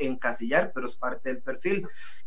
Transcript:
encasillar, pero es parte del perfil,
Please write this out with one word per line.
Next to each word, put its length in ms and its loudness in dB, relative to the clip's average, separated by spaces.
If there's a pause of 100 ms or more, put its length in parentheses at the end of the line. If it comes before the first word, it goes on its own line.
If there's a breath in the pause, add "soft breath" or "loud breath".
encasillar, 720 2
pero 140 -2
es 100 -2
parte 320 -2
del 120 -2
perfil, 460 0 (400 loud breath)